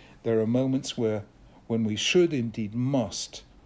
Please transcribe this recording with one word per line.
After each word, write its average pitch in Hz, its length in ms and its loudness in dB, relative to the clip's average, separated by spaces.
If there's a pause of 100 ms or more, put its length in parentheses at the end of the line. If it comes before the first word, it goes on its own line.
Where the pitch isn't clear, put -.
(240)
there 113 160 2
are 110 80 2
moments 131 500 0
where, 107 280 0 (420)
when 113 160 0
we 107 140 0
should, 170 360 4
indeed 113 400 -4
must, 123 680 -2 (220)